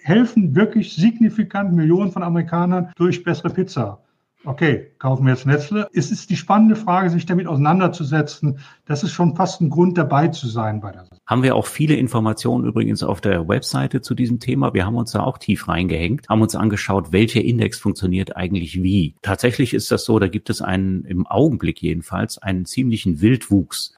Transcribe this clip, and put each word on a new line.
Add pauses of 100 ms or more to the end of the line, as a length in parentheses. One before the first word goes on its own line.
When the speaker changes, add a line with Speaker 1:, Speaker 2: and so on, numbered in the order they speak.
Speaker 1:
helfen
wirklich
signifikant
Millionen
von
Amerikanern
durch
bessere
Pizza. (460)
Okay,
kaufen
wir
jetzt
Nestle.
Es
ist
die
spannende
Frage,
sich
damit
auseinanderzusetzen. (240)
Das
ist
schon
fast
ein
Grund,
dabei
zu
sein
bei
der
Sache.
Speaker 2:
Haben
wir
auch
viele
Informationen
übrigens
auf
der
Webseite
zu
diesem
Thema.
Wir
haben
uns
da
auch
tief
reingehängt,
haben
uns
angeschaut,
welcher
Index
funktioniert
eigentlich
wie.
Tatsächlich
ist
das
so,
da
gibt
es
einen,
im
Augenblick
jedenfalls,
einen
ziemlichen
Wildwuchs